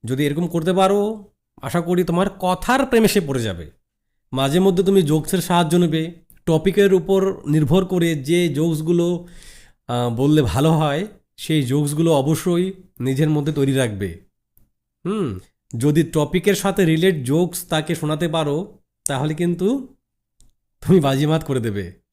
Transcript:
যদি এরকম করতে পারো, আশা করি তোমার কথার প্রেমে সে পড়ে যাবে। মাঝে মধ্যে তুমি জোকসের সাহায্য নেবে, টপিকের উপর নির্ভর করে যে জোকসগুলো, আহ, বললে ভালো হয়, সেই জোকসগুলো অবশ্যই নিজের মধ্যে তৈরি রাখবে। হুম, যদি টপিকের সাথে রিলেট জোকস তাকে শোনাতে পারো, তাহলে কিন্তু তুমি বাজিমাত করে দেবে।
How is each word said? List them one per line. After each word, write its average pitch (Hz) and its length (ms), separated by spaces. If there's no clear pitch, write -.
যদি 131 200
এরকম 151 220
করতে 170 260
পারো, 202 580
আশা - 200
করি 175 220
তোমার 175 260
কথার 190 560
প্রেমে 226 220
সে 202 140
পড়ে 135 220
যাবে। 85 280
মাঝে 139 260
মধ্যে 190 240
তুমি 196 180
জোকসের 156 380
সাহায্য 175 380
নেবে, 165 380
টপিকের 185 480
উপর 190 540
নির্ভর 156 380
করে 170 300
যে 165 340
জোকসগুলো, 170 760
আহ, 120 280
বললে 147 260
ভালো 135 300
হয়, 156 360
সেই 156 260
জোকসগুলো 147 500
অবশ্যই 170 600
নিজের 135 300
মধ্যে 151 240
তৈরি 139 200
রাখবে। 104 520
হুম, 165 340
যদি 151 260
টপিকের 170 520
সাথে 196 300
রিলেট 160 400
জোকস 156 420
তাকে 156 280
শোনাতে 156 320
পারো, 160 520
তাহলে 147 280
কিন্তু 175 640
তুমি 180 180
বাজিমাত 147 460
করে 131 140
দেবে। 101 420